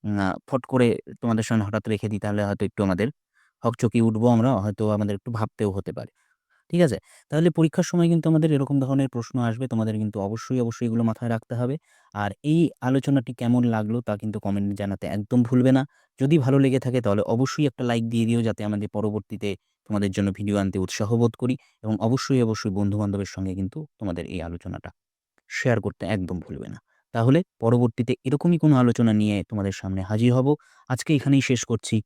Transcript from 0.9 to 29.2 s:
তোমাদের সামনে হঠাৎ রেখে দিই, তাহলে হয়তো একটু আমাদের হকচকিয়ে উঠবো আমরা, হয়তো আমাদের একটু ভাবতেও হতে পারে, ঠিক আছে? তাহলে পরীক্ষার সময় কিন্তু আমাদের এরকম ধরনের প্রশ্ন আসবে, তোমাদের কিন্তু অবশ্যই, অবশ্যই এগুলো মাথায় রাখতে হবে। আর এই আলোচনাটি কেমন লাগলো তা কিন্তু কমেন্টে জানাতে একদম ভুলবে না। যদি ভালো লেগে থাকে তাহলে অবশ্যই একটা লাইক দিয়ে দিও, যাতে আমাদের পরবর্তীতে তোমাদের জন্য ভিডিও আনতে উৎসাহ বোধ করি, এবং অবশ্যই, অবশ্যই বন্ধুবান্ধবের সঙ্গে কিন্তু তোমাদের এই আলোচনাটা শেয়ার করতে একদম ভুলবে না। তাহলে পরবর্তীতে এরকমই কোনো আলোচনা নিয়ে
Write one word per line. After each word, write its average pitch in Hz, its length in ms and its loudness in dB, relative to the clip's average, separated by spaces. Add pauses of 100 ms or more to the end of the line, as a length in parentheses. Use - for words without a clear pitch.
তোমাদের 113 240 0
সামনে 110 220 0
হঠাৎ 107 220 -4
রেখে 110 220 -2
দিই, 104 100 -4
তাহলে 104 260 -2
হয়তো 101 200 -2
একটু 95 180 -4
আমাদের 95 240 0 (560)
হকচকিয়ে 117 380 0
উঠবো 113 260 2
আমরা, 120 220 4 (100)
হয়তো 104 300 -4
আমাদের 104 260 0
একটু 98 160 -12
ভাবতেও 107 400 -2
হতে 95 220 -6
পারে, - 180 -12 (640)
ঠিক 175 80 4
আছে? 127 160 4 (340)
তাহলে 160 180 4
পরীক্ষার 160 340 2
সময় 170 260 2
কিন্তু 170 200 2
আমাদের 160 220 4
এরকম 139 280 2
ধরনের 135 300 0
প্রশ্ন - 300 -8
আসবে, 120 280 -2
তোমাদের 110 280 -2
কিন্তু 107 240 -4
অবশ্যই, 110 400 -4
অবশ্যই 117 260 -4
এগুলো 117 180 -2
মাথায় 113 260 -2
রাখতে 113 260 -4
হবে। 123 200 -2 (380)
আর 104 180 -2 (120)
এই 156 260 2 (120)
আলোচনাটি 131 520 0
কেমন 123 300 2
লাগলো 110 380 0
তা 107 160 -4
কিন্তু 107 220 -6
কমেন্টে 101 360 -2
জানাতে 98 320 -6
একদম 104 360 0
ভুলবে 127 280 4
না। 135 140 2 (340)
যদি 143 180 2
ভালো 135 220 2
লেগে 135 200 4
থাকে 123 220 -2
তাহলে 104 200 2
অবশ্যই 131 460 0
একটা 127 160 -4
লাইক 117 260 0
দিয়ে 113 160 2
দিও, 117 160 2
যাতে 107 220 -2
আমাদের 104 260 -4
পরবর্তীতে 104 600 -4 (400)
তোমাদের 101 220 0
জন্য 101 200 0
ভিডিও 101 260 -4
আনতে 98 220 0
উৎসাহ 104 360 -4
বোধ 117 200 2
করি, 127 200 -4 (260)
এবং 107 180 -2
অবশ্যই, 127 420 0
অবশ্যই 110 300 -2
বন্ধুবান্ধবের 101 540 -2
সঙ্গে 95 300 -6
কিন্তু 98 300 -6 (120)
তোমাদের 85 280 -6
এই 90 160 -10
আলোচনাটা 87 480 -10 (600)
শেয়ার 120 320 2
করতে - 240 -6
একদম 92 340 -4
ভুলবে 64 280 -12
না। 50 120 -16 (340)
তাহলে 123 260 4 (200)
পরবর্তীতে 120 540 2 (100)
এরকমই 151 340 2
কোনো 151 180 4
আলোচনা 120 380 4
নিয়ে 104 300 0